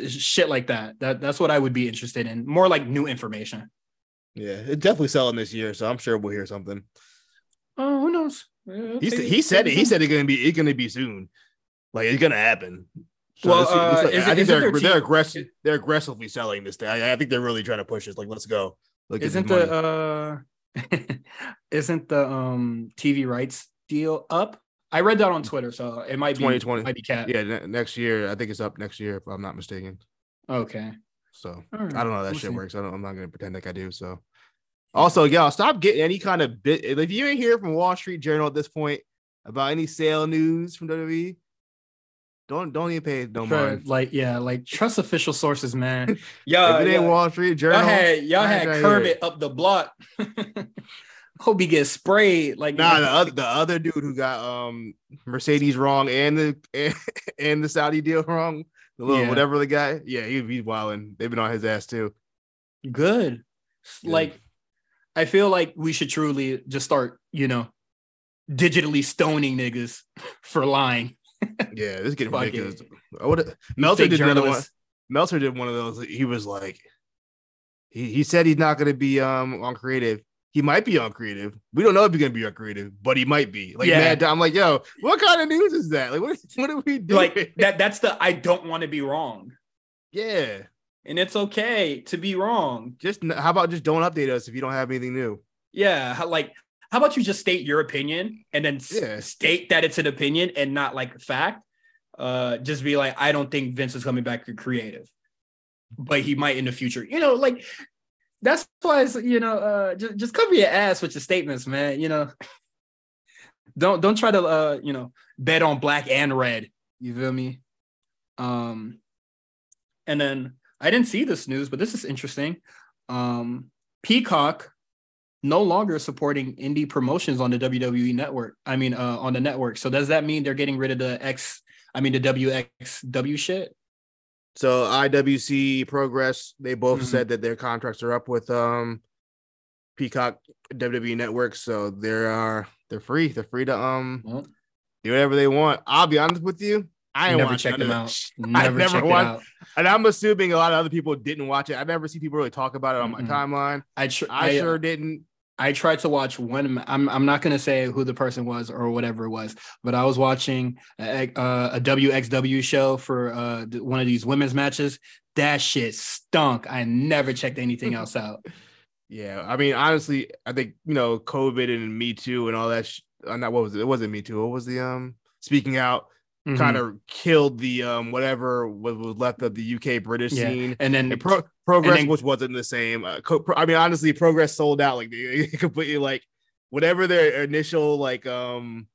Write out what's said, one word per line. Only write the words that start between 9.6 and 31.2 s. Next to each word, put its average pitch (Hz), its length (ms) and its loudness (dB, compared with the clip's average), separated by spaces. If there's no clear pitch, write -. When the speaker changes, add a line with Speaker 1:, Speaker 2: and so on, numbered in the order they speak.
Speaker 1:
take 151 80 2
Speaker 2:
it. - 20 4
He 180 60 6
Speaker 1:
it. 285 60 6
Speaker 2:
said 202 140 4
it's 151 100 4
gonna 147 140 4
be, 139 100 4
it's 135 220 2
gonna 151 160 4
be 123 140 -2
soon. 107 400 -8
Like, 110 140 -2
it's 135 140 2
gonna 151 160 4
happen. 92 480 0
So - 160 0
Speaker 1:
Well, 175 100 8
Speaker 2:
it's, 175 100 4
it's 175 60 6
Speaker 1:
uh, 170 260 6
Speaker 2:
like, - 100 4
Speaker 1:
is 180 140 4
Speaker 2:
I - 40 6
Speaker 1:
it, 165 40 6
Speaker 2:
think 170 40 4
Speaker 1:
is 196 100 4
it - 20 10
Speaker 2:
they're, 156 80 8
Speaker 1:
their 208 120 4
Speaker 2:
they're 151 240 4
Speaker 1:
team? - 60 6
Speaker 2:
aggressive. 156 460 2
They're 151 120 2
aggressively 139 520 -4
selling 107 380 -6
this 98 100 -12
thing. 107 140 -8
I, 117 240 0
I - 20 2
think 127 140 -2
they're 123 100 2
really 117 240 -2
trying 110 140 -4
to 101 80 -6
push 107 240 -8
it. 95 80 -14
Like, 104 100 -10
"Let's 107 180 -12
go. 101 300 -4
Like, 110 120 -6
Speaker 1:
Isn't 156 260 -2
Speaker 2:
this - 20 -8
money." 180 160 4
Speaker 1:
the, 156 1200 -6
uh, - 100 -8
<laughs> - 160 -20
isn't 151 380 -4
the, 143 200 2
um, 123 680 -4
T 143 160 2
V 139 120 0
rights 127 420 -6
deal 151 420 -2
up? 185 320 -2
I 160 100 2
read 208 180 4
that 196 120 6
on 160 120 -2
Twitter, 123 280 -6
so 120 300 -10
it 135 180 -8
might 143 180 0
be, 135 60 -2
Speaker 2:
Twenty 127 160 2
twenty. 113 240 -4
Speaker 1:
might 127 120 -6
be - 60 -14
capped. 117 280 -6
Speaker 2:
Yeah, 117 140 -2
ne-, 107 240 -6
next 113 280 -6
year. 113 340 -2
I 101 60 -6
think 107 160 -8
it's 98 80 -12
up 107 180 -8
next 104 220 -14
year, 104 180 -8
if - 100 -16
I'm 95 140 -12
not 95 140 -12
mistaken. 95 440 -14
Speaker 1:
Okay. 110 420 -6